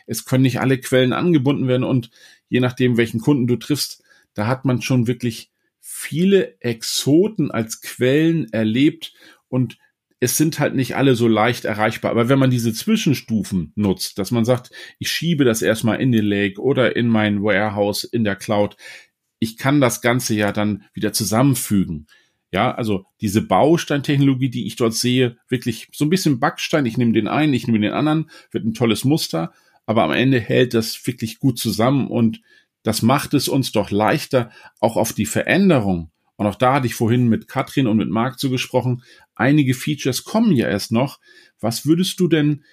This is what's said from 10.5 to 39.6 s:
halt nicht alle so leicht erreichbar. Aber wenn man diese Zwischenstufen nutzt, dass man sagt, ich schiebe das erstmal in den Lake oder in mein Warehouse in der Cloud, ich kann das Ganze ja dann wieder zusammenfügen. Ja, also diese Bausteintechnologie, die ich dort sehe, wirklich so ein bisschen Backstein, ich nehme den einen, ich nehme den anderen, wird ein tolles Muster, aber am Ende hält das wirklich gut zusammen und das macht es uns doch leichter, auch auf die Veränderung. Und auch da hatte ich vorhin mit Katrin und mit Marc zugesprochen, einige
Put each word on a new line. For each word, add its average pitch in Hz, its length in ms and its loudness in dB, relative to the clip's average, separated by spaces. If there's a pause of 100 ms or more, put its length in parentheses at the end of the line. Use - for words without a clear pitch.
halt 143 160 0
nicht 127 220 -2
alle 135 180 4
so 117 120 2
leicht 113 380 2
erreichbar. 107 460 -2
Aber 117 180 2
wenn 135 100 4
man 131 120 4
diese 117 240 0
Zwischenstufen 113 1000 -2
nutzt, 98 440 -2
dass 98 120 -6
man 117 140 0
sagt, 123 260 -2 (280)
ich - 120 -6
schiebe 156 360 0
das 113 160 0
erstmal 110 360 0
in 131 140 2
den 107 140 2
Lake 101 340 -2
oder 127 340 0
in 120 140 0
mein 107 340 2
Warehouse 101 640 0
in 117 180 -2
der 98 140 -2
Cloud, 104 400 -2 (600)
ich - 180 -4
kann 143 240 2
das 127 220 2
Ganze 120 320 0
ja 104 180 2
dann 104 300 -2 (100)
wieder 101 220 -4
zusammenfügen. 101 920 0 (460)
Ja, 104 220 0
also 104 320 -4 (160)
diese 107 180 0
Bausteintechnologie, 139 1120 2
die 120 160 -6
ich 110 100 -10
dort 117 160 0
sehe, 123 460 0 (100)
wirklich 123 440 -6
so - 120 -4
ein 151 60 0
bisschen 160 280 2
Backstein, 151 460 -2
ich 117 140 -2
nehme 120 140 2
den 107 160 0
einen, 147 260 0
ich 120 120 -4
nehme 113 140 2
den 104 120 0
anderen, 156 360 -2 (220)
wird 92 160 -4
ein 110 80 -2
tolles 113 300 0
Muster, 160 500 -2 (320)
aber 113 160 2
am 78 100 2
Ende 127 260 2
hält 123 360 2
das 113 320 -4
wirklich - 320 -6
gut 135 200 0
zusammen 113 500 0
und 113 340 0 (400)
das 110 180 -2
macht 131 340 0
es 139 140 0
uns 131 240 -2
doch 101 180 -2
leichter, 110 600 0 (300)
auch - 160 0
auf 113 180 0
die 104 120 -2
Veränderung. 110 840 0 (260)
Und 104 100 -2
auch 98 80 -2
da 127 200 2
hatte 135 120 0
ich 113 80 -6
vorhin 120 340 2
mit 113 200 0
Katrin 135 380 -2
und 110 120 2
mit 90 100 0
Marc 113 300 -4
zugesprochen, 127 640 -2 (320)
einige 135 400 2